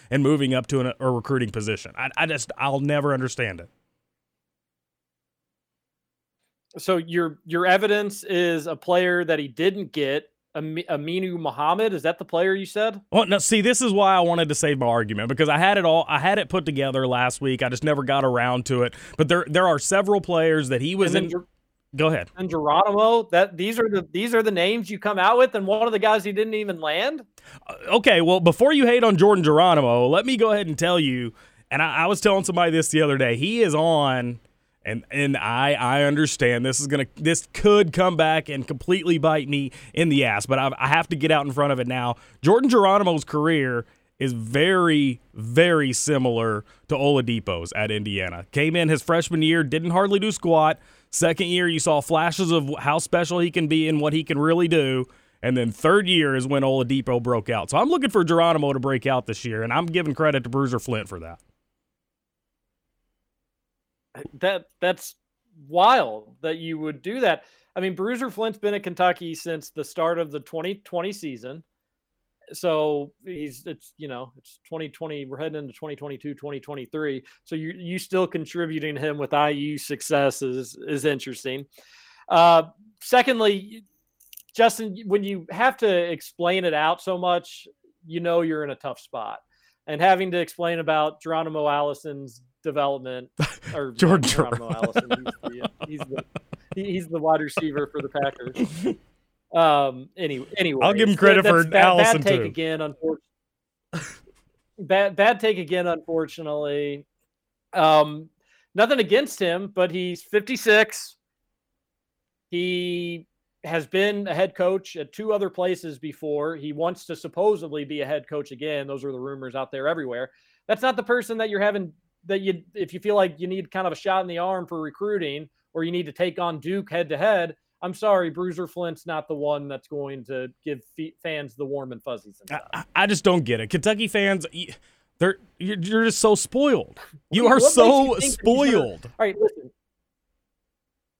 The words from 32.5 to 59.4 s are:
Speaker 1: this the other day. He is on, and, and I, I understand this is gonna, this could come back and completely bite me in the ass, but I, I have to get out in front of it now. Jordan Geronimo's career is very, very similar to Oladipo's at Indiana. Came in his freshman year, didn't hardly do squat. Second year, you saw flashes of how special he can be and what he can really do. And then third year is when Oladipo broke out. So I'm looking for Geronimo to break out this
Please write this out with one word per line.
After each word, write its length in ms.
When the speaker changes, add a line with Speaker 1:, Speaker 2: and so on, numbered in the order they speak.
Speaker 1:
this 160
the 140
other 160
day. 180
He 240
is 140
on, 640
and, 240
and 260
I, 380
I 300
understand 600
this 160
is 60
gonna, 180
this 360
could 400
come 240
back 320
and 180
completely 520
bite 320
me 200
in 160
the 160
ass, 220
but 120
I, 200
I 100
have 220
to 60
get 140
out 140
in 80
front 220
of 40
it 80
now. 300
Jordan 300
Geronimo's 520
career 640
is 140
very, 880
very 580
similar 720
to 60
Oladipo's 840
at 140
Indiana. 600
Came 260
in 120
his 140
freshman 400
year, 200
didn't 280
hardly 280
do 140
squat. 480
Second 340
year, 200
you 100
saw 220
flashes 500
of 280
how 200
special 400
he 120
can 180
be 180
and 140
what 140
he 100
can 140
really 280
do. 380
And 120
then 160
third 380
year 260
is 120
when 160
Oladipo 600
broke 280
out. 180
So 80
I'm 140
looking 180
for 160
Geronimo 480
to 80
break 260
out 200
this 180